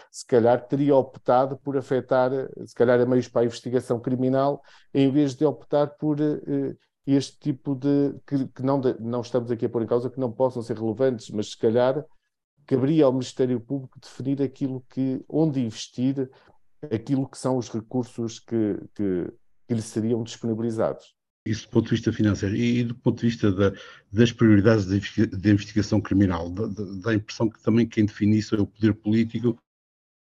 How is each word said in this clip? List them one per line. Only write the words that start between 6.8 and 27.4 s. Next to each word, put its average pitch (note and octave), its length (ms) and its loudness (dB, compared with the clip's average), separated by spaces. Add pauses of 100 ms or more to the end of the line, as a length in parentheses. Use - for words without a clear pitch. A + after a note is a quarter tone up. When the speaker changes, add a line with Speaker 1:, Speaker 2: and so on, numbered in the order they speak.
Speaker 1:
este C#3 340 0
tipo C#3+ 360 -4
de, C#3+ 400 0 (100)
que, C3+ 220 -2
que - 160 -10
não C#3 160 2
de, B2+ 200 0
não A#2 220 -4
estamos A#2+ 300 -4
aqui A#2 140 -2
a A2+ 40 -4
pôr A#2 140 -2
em G#2 40 -4
causa B2 220 0
que C3+ 100 -10
não B2 120 -2
possam B2+ 300 -2
ser G#2+ 160 -6
relevantes, A2+ 520 -2
mas G#2 220 -6
se - 60 -16
calhar B2 460 2 (640)
caberia C#3 400 4
ao C3 60 6
Ministério B2+ 480 -2
Público C3 400 -10
definir C3+ 420 -6
aquilo C3 480 -4
que, C3 400 -4
onde D3 300 0
investir, B2+ 720 -4 (600)
aquilo C3+ 360 -2
que - 100 -20
são C3 200 -2
os A#2 120 -6
recursos A#2 720 -6
que, A2 380 -2 (180)
que, F#2 360 -2 (360)
que A#2+ 60 -4
lhe A2 80 -2
seriam A2+ 420 -2
disponibilizados. A2+ 920 -4 (300)
Speaker 2:
Isso A2 220 -6
do - 20 -20
ponto A2 160 4
de - 60 -10
vista A2 200 0
financeiro G#2 440 0
e, A#2+ 240 0
e B2 40 0
do A#2+ 120 -4
ponto - 240 -2
de A#2 80 0
vista A2+ 240 2
da, G2 200 2 (400)
das A2 200 4
prioridades G#2+ 560 6
de F#2+ 80 0
investiga-, G2+ 420 -2
de G#2 140 2
investigação G2+ 500 0
criminal, F#2 480 0
dá, G2 160 -6
dá, G#2 180 -8 (200)
dá A2+ 80 -2
a A2 40 2
impressão A2 320 -4